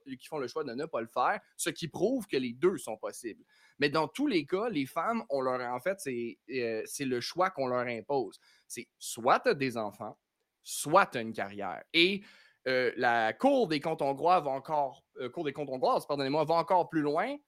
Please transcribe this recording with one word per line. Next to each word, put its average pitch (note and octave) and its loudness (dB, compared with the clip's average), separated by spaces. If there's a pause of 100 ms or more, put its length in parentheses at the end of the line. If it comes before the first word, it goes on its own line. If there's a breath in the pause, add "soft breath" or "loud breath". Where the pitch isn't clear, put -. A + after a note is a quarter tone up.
qui C3 -14
font D#3 -8
le C3 -4
choix D#3 -6
de B2+ -6
ne C#3+ -6
pas C3+ -4
le A#2 -6
faire, D#3 0 (160 soft breath)
ce - -2
qui E3 -6
prouve A3 0
que D3 0
les B2+ 0
deux C#3+ 2
sont A2+ -8
possibles. G#2 -8 (360 soft breath)
Mais C#3+ 4
dans D#3 2
tous C4+ -2
les F3 2
cas, G#3 0
les D3 -2
femmes, E3 -2
on C#3 0
leur, B2+ 0 (120)
en B2+ -4
fait, F#3+ -4
c'est, A#2+ -8 (140)
euh, A2+ -2
c'est - -8
le B2 0
choix F3 0
qu'on C3+ -4
leur B2 0
impose. A#2 -4 (280 soft breath)
C'est - -12 (120)
soit C3+ 2
t'as B3 2
des C3 -2
enfants, G#2+ -8 (460)
soit - 4
t'as B2 -4
une A2+ -6
carrière. G2 -6 (100)
Et, F#3+ 4 (460 loud breath)
euh, B2+ 2
la A#2 4
Cour C4 4
des D#3 0
comptes D#3+ -4
hongrois D3+ 4
va C#3+ -4
encore, C#3 -4 (160)
euh, B2 -4
Cour E3+ -6
des C#3 -2
comptes C#3+ -6
hongroise, E3 2
pardonnez-moi, C#3+ 0
va D#3+ 2
encore E3 4
plus D#3+ 0
loin. E3+ 0 (120)